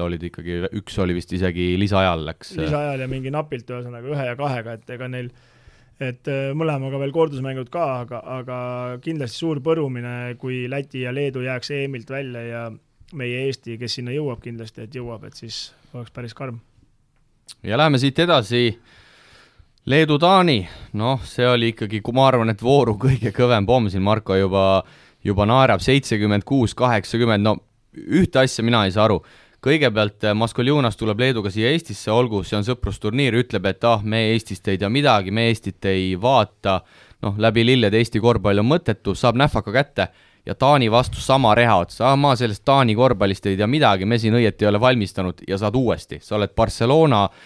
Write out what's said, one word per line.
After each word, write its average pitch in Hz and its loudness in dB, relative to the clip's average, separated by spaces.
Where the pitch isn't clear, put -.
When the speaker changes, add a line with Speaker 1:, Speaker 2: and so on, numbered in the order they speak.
Speaker 1:
olid 87 -6
ikkagi, 87 -8
üks - -12
oli 87 0
vist 87 -8
isegi 87 0
lisaajal 95 2
läks, - -16
äh. 180 -8
Speaker 2:
Lisaajal 147 -4
ja 131 -8
mingi 131 -8
napilt, 147 -8
ühesõnaga, 123 -12
ühe 139 -4
ja 120 -8
kahega, 120 -6
et 117 -16
ega 127 -10
neil, 127 -8
et, 127 -8
äh, 135 -4
mõlemaga 139 -4
veel 139 -4
kordusmängud 135 -2
ka, 170 -2
aga, 117 -12
aga 127 -10
kindlasti 151 -8
suur 160 -4
põrumine, 123 -4
kui 127 -6
Läti 135 -8
ja 123 -6
Leedu 131 -4
jääks 127 -6
E 139 -4
M-ilt 127 -10
välja 127 -10
ja 117 -10
meie 123 -4
Eesti, 117 -8
kes 120 -8
sinna 123 -8
jõuab 139 -6
kindlasti, 113 -14
et 123 -16
jõuab, 117 -12
et 113 -20
siis - -14
oleks 120 -16
päris 123 -12
karm. 123 -12
Speaker 1:
Ja 104 -2
läheme 147 2
siit 139 0
edasi. 123 2
Leedu-Taani, 151 4
noh, 123 -2
see 123 0
oli 117 2
ikkagi, 110 -6
kui 120 -4
ma 131 4
arvan, 117 2
et 101 -6
vooru 120 4
kõige 117 0
kõvem 123 2
pomm 117 2
siin, 95 -2
Marko 104 0
juba, 95 4
juba 101 2
naerab, 123 4
seitsekümmend 107 2
kuus 131 0
kaheksakümmend. 113 2
No 107 2
ühte 135 2
asja 123 -2
mina 117 4
ei 95 0
saa 107 4
aru. 101 2
Kõigepealt, 113 2
äh, 104 2
Maskoljunas 120 0
tuleb 113 -2
Leeduga 113 0
siia 110 0
Eestisse, 135 -6
olgu, 113 2
see 104 -2
on 98 -2
sõprusturniir, 120 -2
ütleb, 107 -2
et 117 -2
ah, 110 2
me 107 -2
Eestist - -6
ei 98 0
tea 101 -2
midagi, 113 2
me 117 0
Eestit 101 -4
ei 92 0
vaata. 107 0
Noh, 104 -4
läbi 113 2
lillede 117 4
Eesti 113 0
korvpall 104 2
on 113 2
mõttetu, 113 -2
saab 120 2
näfaka 113 0
kätte 117 -2
ja - -8
Taani 131 4
vastu 123 2
sama 127 4
reha 113 4
otsa. 113 0
Ah, 139 4
ma 143 2
sellest 107 -4
Taani 135 6
korvpallist 104 2
ei 95 0
tea 104 2
midagi, 113 2
me 113 2
siin 113 2
õieti 104 2
ei 104 4
ole 104 0
valmistanud 104 0
ja 95 -2
saad 104 -2
uuesti. 113 -2
Sa - -6
oled 101 -2
Barcelona 120 4